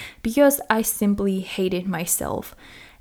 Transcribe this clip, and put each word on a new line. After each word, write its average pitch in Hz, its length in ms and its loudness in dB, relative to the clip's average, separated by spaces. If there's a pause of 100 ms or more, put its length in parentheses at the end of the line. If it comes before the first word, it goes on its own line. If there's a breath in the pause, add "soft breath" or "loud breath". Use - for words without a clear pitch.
(240 loud breath)
because 277 360 4 (120)
I 220 100 2
simply 202 600 0
hated 185 460 -2
myself. - 680 -4 (460 loud breath)